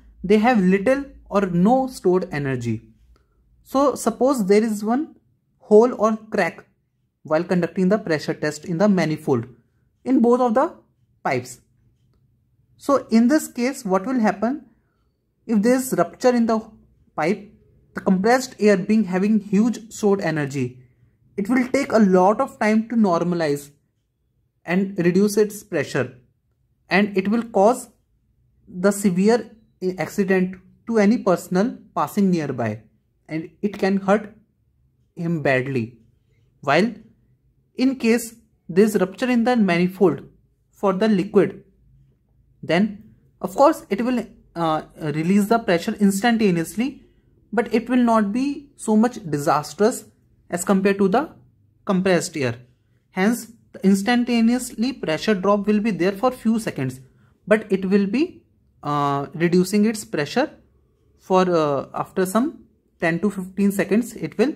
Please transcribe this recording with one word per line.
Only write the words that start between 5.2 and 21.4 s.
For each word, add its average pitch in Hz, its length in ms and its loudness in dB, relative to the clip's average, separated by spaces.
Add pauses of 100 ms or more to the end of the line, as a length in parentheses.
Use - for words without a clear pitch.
hole 220 420 4
or 220 180 0 (140)
crack 175 340 -2 (580)
while 156 200 0
conducting 180 460 0
the 214 80 2
pressure 160 380 -4
test 151 300 -6
in 175 120 -6
the 202 100 4
manifold 156 580 0 (580)
in 247 180 2
both 240 180 4
of 247 140 0
the 294 200 0 (500)
pipes. 127 380 -6 (1160)
So 269 320 0
in 226 180 4
this 302 200 2
case, 254 360 -6
what 190 220 -2
will 262 140 -4
happen? 214 460 -2 (840)
If 208 160 0
there 247 120 4
is 254 220 -4
rupture 247 380 0
in 233 100 2
the 220 140 0 (560)
pipe, 170 360 -4 (440)
the - 60 -12
compressed 220 580 0
air 202 180 4
being 208 280 0
having 196 340 0
huge 208 520 -2
stored 196 300 0
energy, 143 640 -4 (520)
it 196 140 -6